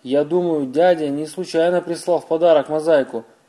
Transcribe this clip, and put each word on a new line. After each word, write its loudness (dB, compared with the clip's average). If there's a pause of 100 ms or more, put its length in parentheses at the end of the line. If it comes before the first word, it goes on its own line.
я 0
думаю, -2
дядя 2
не -6
случайно -2
прислал -2
в -16
подарок 4
мозаику 0 (240)